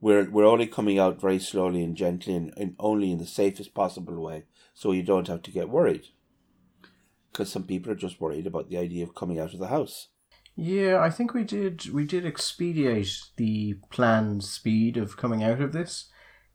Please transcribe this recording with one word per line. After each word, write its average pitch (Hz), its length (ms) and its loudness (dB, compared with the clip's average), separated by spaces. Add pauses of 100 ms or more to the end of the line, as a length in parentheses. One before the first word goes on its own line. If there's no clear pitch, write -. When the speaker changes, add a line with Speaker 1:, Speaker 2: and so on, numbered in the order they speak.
Speaker 1:
We're, 101 280 6
we're 104 160 6
only 117 220 8
coming 104 320 2
out 92 220 4
very 95 180 2
slowly 92 420 0
and 85 140 -2
gently 90 400 -2
and, 82 220 -6
and 92 200 -6
only 104 340 0
in 85 80 -4
the 85 60 -8
safest 98 480 -2
possible 87 480 -4
way, 80 220 -10 (300)
so - 180 -2
you 92 120 0
don't 92 260 2
have 85 140 -6
to 92 80 -18
get 85 180 -4
worried. 120 380 2 (1200)
'Cause - 200 -6
some 92 120 -6
people 92 280 -6
are 101 40 -4
just 90 260 -8
worried 80 240 -4
about 85 240 -6
the 85 80 -6
idea 87 260 -4
of 82 120 -10
coming 87 240 -4
out 82 140 -8
of 87 60 -14
the 95 80 -6
house. 131 420 -6 (460)
Speaker 2:
Yeah, 185 460 0
I 165 80 4
think 240 240 -4
we 240 100 0
did, 196 460 -4
we 147 160 -2
did 175 220 -4
expedite 143 840 -2 (280)
the 107 380 0 (140)
planned 110 540 2
speed 113 540 0
of 104 200 -4
coming 113 260 0
out 113 160 2
of 139 140 -2
this. - 360 -8 (460)